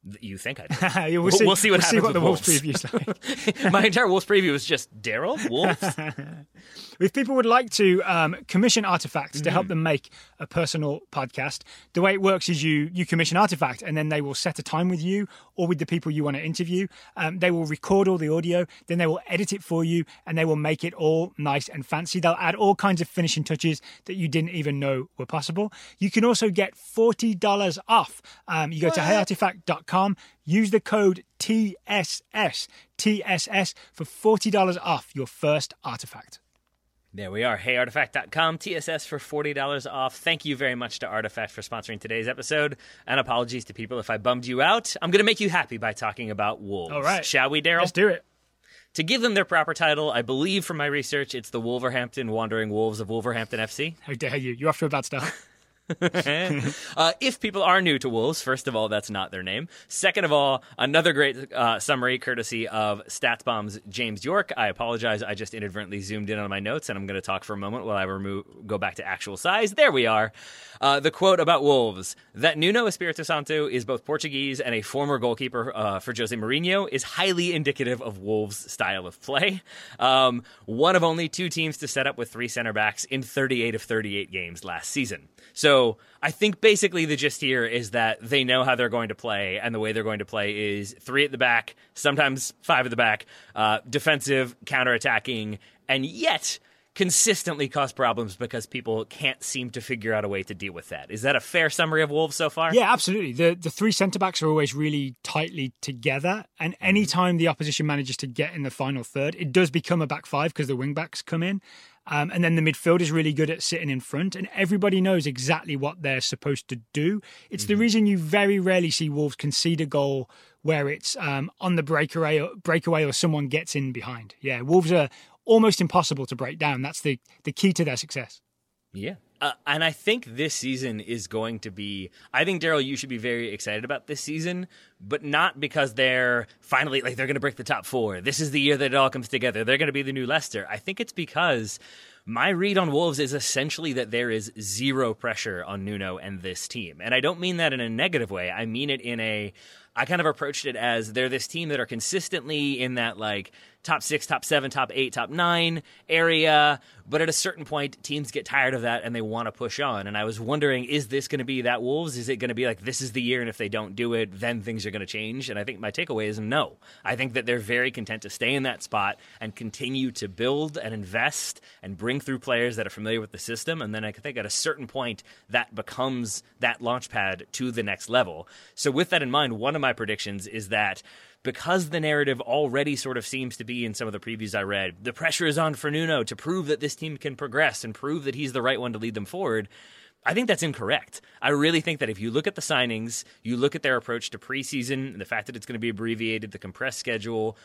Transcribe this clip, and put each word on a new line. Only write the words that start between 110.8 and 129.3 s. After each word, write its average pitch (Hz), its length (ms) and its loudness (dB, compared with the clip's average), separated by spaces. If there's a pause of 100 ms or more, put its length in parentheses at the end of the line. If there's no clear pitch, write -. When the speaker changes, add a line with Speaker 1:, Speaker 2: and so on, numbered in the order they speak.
Speaker 2:
backs 156 280 -6
come 165 200 -2
in. 190 180 -2 (460)
Um, 147 260 0
and 175 120 0
then 165 120 4
the 160 60 4
midfield 165 380 4
is 160 120 2
really 160 200 2
good 147 160 2
at 160 140 -4
sitting 170 260 -2
in 131 120 -2
front, 170 360 -4
and 190 180 -6
everybody 196 460 4
knows 180 260 4
exactly 147 500 -2
what 151 260 -4
they're 135 180 0
supposed - 480 -4
to 120 120 -6 (120)
do. 180 280 2 (280)
It's - 160 -6
the 208 100 0
Speaker 1:
Mm-hmm. 208 60 4
Speaker 2:
reason 220 260 6
you 202 120 4
very 196 420 4
rarely 180 300 4
see 156 180 0
Wolves 147 280 0
concede 156 440 0
a 160 60 0
goal 139 420 0 (340)
where 151 260 2
it's, - 280 -4
um, 147 340 -2 (100)
on 180 160 2
the 165 60 2
breakaway 156 560 2
or, 147 120 -2 (120)
breakaway 165 420 2
or 139 80 0
someone 151 360 2
gets 156 260 -2
in 135 180 -2
behind. 117 480 -10
Yeah, 131 220 -4
Wolves 160 300 6
are 151 160 6 (360)
almost 220 360 8
impossible 151 460 2
to 131 100 -8
break 135 220 -6
down. 143 240 0
That's 135 180 -8
the, 139 180 0 (260)
the 151 80 -4
key 190 200 4
to 170 120 2
their 135 120 -2
success. - 440 -10 (520)
Speaker 1:
Yeah. 110 220 -8 (260)